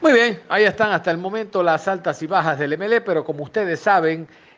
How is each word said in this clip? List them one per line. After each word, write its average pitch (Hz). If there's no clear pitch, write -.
Muy 302
bien, 226
ahí 202
están 208
hasta 175
el 165
momento 196
las 160
altas 175
y 160
bajas 156
del 147
M 180
L, 226
pero 165
como 147
ustedes 180
saben, 160